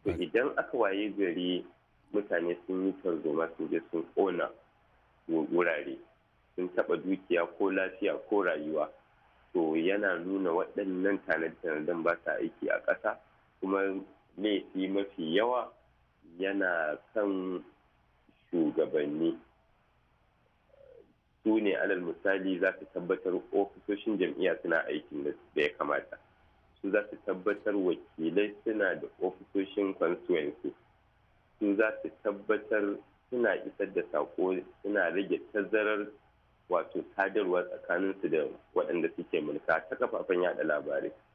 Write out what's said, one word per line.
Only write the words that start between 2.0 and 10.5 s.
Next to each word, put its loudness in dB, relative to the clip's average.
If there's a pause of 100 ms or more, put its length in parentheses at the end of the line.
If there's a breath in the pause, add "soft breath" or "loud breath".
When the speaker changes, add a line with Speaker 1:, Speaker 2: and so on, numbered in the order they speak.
Speaker 1:
mutane 0 (100)
sun 0
yi 2 (100)
tarzoma, 0
sun -4
je 2 (100)
sun -2 (120)
ƙona 2 (800)
wu-, 0
wurare, 0 (640)
sun -2
taɓa 0
dukiya 0 (100)
ko 2
lafiya 0 (100)
ko 4
rayuwa, 0 (640)
to 2
yana 2
nuna 0